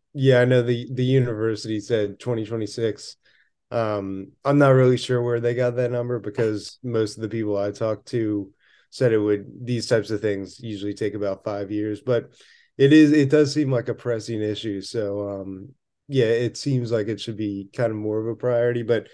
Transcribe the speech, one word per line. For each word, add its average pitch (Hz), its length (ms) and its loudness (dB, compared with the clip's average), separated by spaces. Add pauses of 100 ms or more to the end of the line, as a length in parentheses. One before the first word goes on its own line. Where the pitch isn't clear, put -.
(160)
yeah, 135 260 6
I 123 40 4
know 123 180 4
the, 120 280 -2
the 127 140 -2
university 113 760 0
said 104 400 -2
twenty 113 280 -4
twenty-six. 110 680 -6 (560)
Um, 101 600 -4 (120)
I'm 143 140 4
not 143 120 8
really 127 280 6
sure 123 240 -2
where 120 180 0
they 120 140 0
got 123 220 0
that 123 160 0
number 120 280 -4
because 107 640 -4
most 113 340 -2
of 113 40 -12
the 107 80 -4
people 104 280 -2
I 101 140 -2
talked 110 360 -4
to 107 440 -4 (380)
said 120 240 2
it 107 60 4
would, 104 260 0 (160)
these 120 260 -4
types 110 220 2
of 104 120 -4
things 98 380 -4
usually 104 360 -8
take 101 180 -4
about 101 300 -4
five 101 280 -6
years, 104 300 -4
but 117 300 -2 (460)
it 139 140 6
is, 151 200 10
it 143 180 4
does 147 240 4
seem 147 180 0
like 120 160 -2
a 117 60 -2
pressing 113 480 -4
issue. 104 400 -4
So, 101 480 -4
um, 98 400 -10 (380)
yeah, 135 180 2
it 117 320 0
seems 123 340 -2
like 110 160 0
it 107 140 -4
should 110 160 -10
be 98 360 -6
kind 117 180 -2
of 110 60 -6
more 107 220 -4
of 110 80 -4
a 117 80 -4
priority, 120 460 0
but 113 320 0